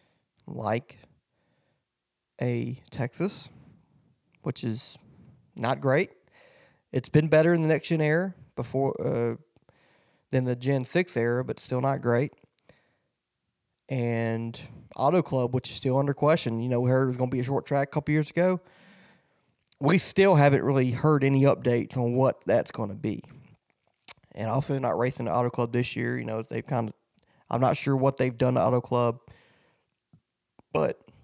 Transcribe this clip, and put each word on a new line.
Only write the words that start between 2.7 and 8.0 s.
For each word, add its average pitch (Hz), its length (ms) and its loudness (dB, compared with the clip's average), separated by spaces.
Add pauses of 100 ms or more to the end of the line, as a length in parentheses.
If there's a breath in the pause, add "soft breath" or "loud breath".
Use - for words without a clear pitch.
Texas, - 600 -6 (920 soft breath)
which - 200 -8
is 117 340 -8 (600 soft breath)
not 127 240 -2
great. 143 300 2 (800 soft breath)
It's 135 160 -4
been 151 180 4
better 156 260 6
in 170 80 2
the 156 60 2
next 156 220 0
gen 165 100 2